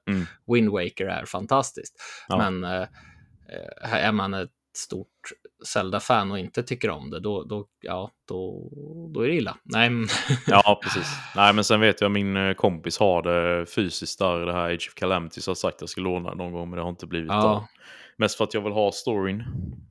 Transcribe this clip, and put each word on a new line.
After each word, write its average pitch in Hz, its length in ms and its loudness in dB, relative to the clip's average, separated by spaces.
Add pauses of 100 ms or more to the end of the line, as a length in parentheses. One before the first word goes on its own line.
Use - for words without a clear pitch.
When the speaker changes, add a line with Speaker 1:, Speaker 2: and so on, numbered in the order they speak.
Speaker 1:
Mm. 92 160 0 (280)
Speaker 2:
Wind 113 160 6
Waker 95 360 -2
är 92 200 -4
fantastiskt. - 680 -2 (320)
Speaker 1:
Ja. 95 100 0
Speaker 2:
Men, 92 260 0
eh, 92 180 -2 (1040)
eh, 113 100 -4
är 113 180 2
man 98 220 0
ett 95 160 -4 (280)
stort - 300 -10 (580)
Zelda-fan 101 640 0
och 101 80 -4
inte 92 240 -4
tycker - 260 -4
om 73 200 -8
det, 80 100 -8
då, 101 240 -4
då, 104 220 -8 (160)
ja, 92 300 -6 (160)
då, 92 420 -8 (440)
då 110 80 -4
är 120 60 2
det 165 80 0
illa. 120 280 -2
Nej, 117 260 2
men 117 180 -2 (200)
<laughs> 127 200 0
Speaker 1:
Ja, 101 360 8
precis. 85 240 -2 (280)
Nej, 101 180 8
men 104 100 4
sen 107 160 6
vet 107 220 6
jag, 101 100 4
min, 98 260 0
eh, 95 160 2
kompis 87 460 0
har 92 220 6
det 87 440 2
fysiskt - 540 -4
där, 87 260 0
det 87 80 -2
här 87 160 -2
Age 85 220 -4
of - 40 -20
Calamity, 90 460 -2
så - 80 -6
jag - 20 -2
har 90 40 -2
sagt - 200 -2
att - 60 -14
jag 80 80 -10
ska - 120 -8
låna 90 280 -2
det 87 60 -10
någon 90 180 -6
gång, 87 160 -8
men 87 80 -8
det 85 60 -4
har 87 60 -4
inte 87 180 -12
blivit 82 240 -4
Speaker 2:
Ja. 107 120 4
Speaker 1:
av. 107 200 4 (540)
Mest 110 200 0
för 110 60 2
att 101 100 -4
jag 110 80 -2
vill 101 120 -4
ha 104 180 2
storyn. 101 520 -2 (480)